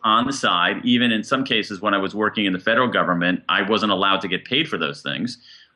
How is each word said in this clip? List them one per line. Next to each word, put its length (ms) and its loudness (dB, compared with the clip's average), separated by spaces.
on 220 4
the 80 -2
side. 500 0
Even 280 4
in 120 0
some 200 -2
cases, 360 -2
when 140 0
I 60 2
was 160 -4
working 300 0
in 80 0
the 60 -4
federal 280 2
government, 600 0
I 140 0
wasn't 300 0
allowed 300 2
to 60 -8
get 180 -4
paid 220 -2
for 120 -6
those 240 -4
things, 340 -6